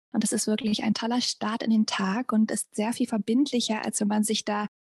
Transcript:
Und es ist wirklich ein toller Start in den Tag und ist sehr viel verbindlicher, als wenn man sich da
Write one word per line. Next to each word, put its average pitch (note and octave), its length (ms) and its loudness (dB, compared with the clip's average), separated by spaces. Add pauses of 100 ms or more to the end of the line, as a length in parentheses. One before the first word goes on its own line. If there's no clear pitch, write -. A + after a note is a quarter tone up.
(140)
Und A3 100 2
es G#3+ 80 -2
ist A3 140 -2
wirklich G#3+ 380 0
ein G#3+ 100 2
toller A#3+ 280 0
Start A3 420 -4
in A3+ 80 2
den G#3+ 160 4
Tag G3 440 -2
und A3 200 4
ist - 240 -6
sehr A3 180 -2
viel A#3+ 140 -2
verbindlicher, A3+ 760 0
als - 160 -4
wenn G#3 100 0
man G#3+ 140 2
sich G#3+ 220 -2
da G#3 220 -2 (140)